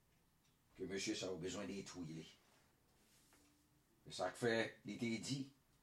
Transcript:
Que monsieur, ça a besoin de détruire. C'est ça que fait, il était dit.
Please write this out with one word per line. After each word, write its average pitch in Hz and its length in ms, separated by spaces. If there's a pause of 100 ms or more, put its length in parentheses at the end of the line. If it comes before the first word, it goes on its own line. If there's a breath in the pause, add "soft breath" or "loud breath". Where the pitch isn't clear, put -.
(800)
Que 95 60
monsieur, 98 320
ça 95 100
a 95 80
besoin 92 300
de 98 80
détruire. 80 520 (1800)
C'est 123 80
ça 90 180
que - 80
fait, 113 460
il 104 100
était 117 240
dit. 131 320 (320)